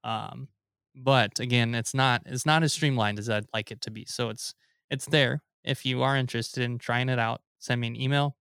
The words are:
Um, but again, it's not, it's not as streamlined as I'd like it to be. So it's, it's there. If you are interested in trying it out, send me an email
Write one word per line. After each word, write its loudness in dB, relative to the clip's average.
Um, -8
but 4
again, 2
it's -4
not, 4
it's -6
not 4
as 2
streamlined 0
as -6
I'd 0
like -4
it -14
to -10
be. -14
So -4
it's, -10
it's -6
there. 2
If -4
you 0
are 2
interested -2
in -4
trying -2
it 0
out, -2
send -2
me -2
an -6
email 0